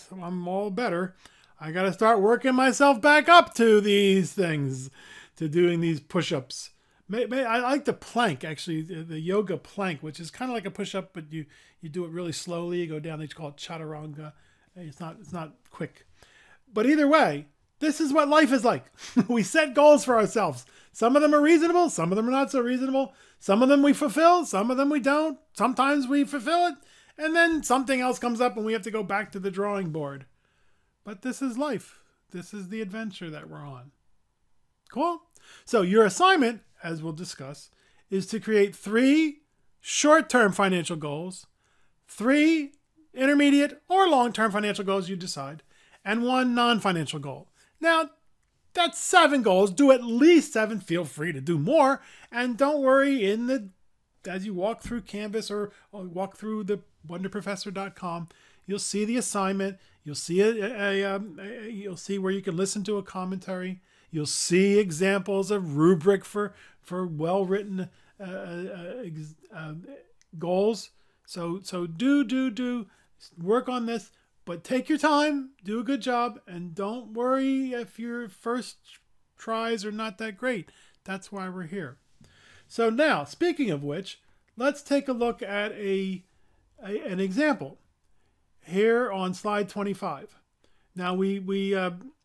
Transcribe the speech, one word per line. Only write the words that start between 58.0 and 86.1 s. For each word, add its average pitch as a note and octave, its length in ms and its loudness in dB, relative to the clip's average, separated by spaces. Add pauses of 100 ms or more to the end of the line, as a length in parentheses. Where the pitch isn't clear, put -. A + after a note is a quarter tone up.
you'll G3 120 -6
see G3+ 260 -4
the A#3 120 -2
assignment. G3 600 -2 (260)
You'll D3 100 -12
see E3+ 260 0
a, G#3+ 100 4
a, G3+ 520 -2
a, G3 140 -2
um, G3+ 240 -12
a, A3 300 -14
you'll G3 260 -10
see G3 220 -6
where F#3+ 140 -2
you G3 100 -4
can F#3 140 -4
listen G3 280 -2
to G#3 140 -2
a G3 40 -4
commentary. F#3 800 -8 (300)
You'll D3+ 160 -4
see F#3+ 520 2
examples G3 720 0
of F#3 260 -4
rubric F3+ 480 4
for, G#3 300 -6 (260)
for F3+ 260 -6
well-written, F#3 800 -4 (320)
uh, G3+ 40 -14
uh, F#3 800 -12
ex-, D#3 300 -14 (200)
uh, D#3+ 200 -14 (640)
goals. F#3+ 520 0 (340)
So, F3 380 -8
so F3+ 240 -8
do, B3+ 380 0
do, C4 260 -2
do A#3+ 360 -6 (540)
work A3+ 280 -2
on B3 180 -4
this, A#3 240 -6 (360)
but E3+ 180 -12
take B3+ 240 -2
your D#4 80 2
time, D4 540 2 (120)
do G#3 160 -4
a A#3+ 60 -6
good C4+ 160 -4
job, A#3+ 460 -4
and F3 280 -12
don't G#3+ 380 -8
worry C4 640 -2
if A#3 240 -10
your A#3 320 -10
first - 480 -8 (580)
tries A3+ 480 -6
are G#3+ 80 -8
not A3 260 -8
that A3 200 -10
great. A#3+ 320 -6 (340)
That's F#3+ 260 -12
why F#3 200 -10
we're F3+ 140 -12
here. D#3 340 -12 (680)
So A#3 220 0
now, A3+ 360 2
speaking D4 460 -2
of C#3+ 140 -4
which, C#3+ 380 -10 (340)
let's C#4+ 240 -2
take C#4 280 -2
a C4+ 40 -2
look A#3+ 300 -2
at G#3 300 -4
a, F#3+ 520 -4 (580)